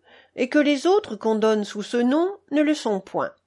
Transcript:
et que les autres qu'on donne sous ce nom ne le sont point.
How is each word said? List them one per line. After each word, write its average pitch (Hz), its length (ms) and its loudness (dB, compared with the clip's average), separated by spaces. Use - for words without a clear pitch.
et 247 120 -2
que 294 100 2
les 294 280 2
autres 381 300 2
qu'on 220 180 -2
donne 214 300 2
sous 208 180 -8
ce - 140 -6
nom 302 400 0
ne 294 120 2
le 294 120 2
sont 214 260 -4
point. - 320 -6